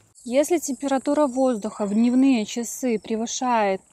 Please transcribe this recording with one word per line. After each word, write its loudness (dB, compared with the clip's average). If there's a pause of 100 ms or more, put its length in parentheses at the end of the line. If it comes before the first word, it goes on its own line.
(260)
Если 2
температура 0
воздуха -2
в -2
дневные 4
часы -4
превышает -2 (100)